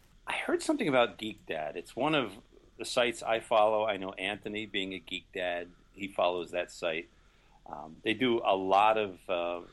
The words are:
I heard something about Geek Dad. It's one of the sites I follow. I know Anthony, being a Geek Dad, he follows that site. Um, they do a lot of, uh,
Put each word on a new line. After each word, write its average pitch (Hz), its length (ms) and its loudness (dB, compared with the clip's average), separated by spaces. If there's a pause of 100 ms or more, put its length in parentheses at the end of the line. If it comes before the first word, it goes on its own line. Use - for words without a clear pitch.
(260)
I - 80 -6
heard 339 280 -2
something 277 260 0
about 120 300 4
Geek - 280 -8
Dad. 76 320 -6
It's - 180 -10
one 147 200 2
of 117 160 0 (460)
the 110 80 -8
sites 120 380 0
I 113 160 0
follow. 107 460 4
I 104 120 0
know 95 160 -8
Anthony, 104 520 -6
being 95 280 -4
a 92 60 -8
Geek 87 340 -10
Dad, 87 340 -4 (260)
he 101 140 -8
follows 90 440 0
that 87 200 -4
site. 82 380 -4 (640)
Um, 78 320 -14
they - 100 2
do 117 320 2
a 104 100 4
lot 98 420 4
of, 98 200 -2 (120)
uh, 87 300 -2 (140)